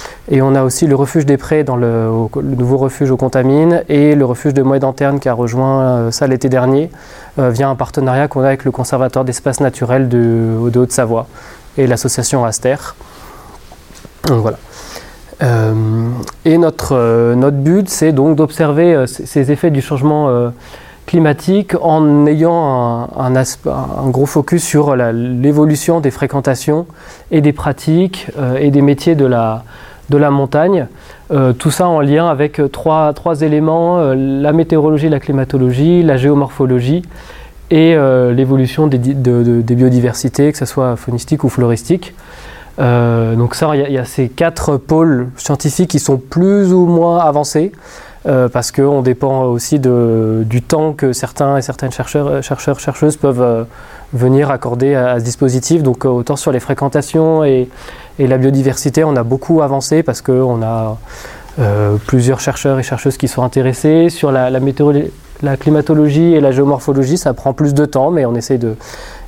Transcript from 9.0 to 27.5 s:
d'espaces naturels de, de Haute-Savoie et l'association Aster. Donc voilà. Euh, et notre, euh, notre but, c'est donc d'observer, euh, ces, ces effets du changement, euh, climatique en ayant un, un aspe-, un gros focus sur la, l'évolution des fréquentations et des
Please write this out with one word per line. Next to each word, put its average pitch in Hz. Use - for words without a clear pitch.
d'espaces 127
naturels 127
de, 113
de 120
Haute-Savoie 120
et 135
l'association 123
Aster. 123
Donc 123
voilà. 107
Euh, 113
et 165
notre, 160
euh, 117
notre 139
but, 175
c'est 156
donc 147
d'observer, 156
euh, 135
ces, -
ces 139
effets 156
du 139
changement, 147
euh, 120
climatique 175
en 151
ayant 147
un, -
un 127
aspe-, -
un 135
gros 135
focus 160
sur 147
la, 120
l'évolution 143
des 143
fréquentations 143
et 160
des 147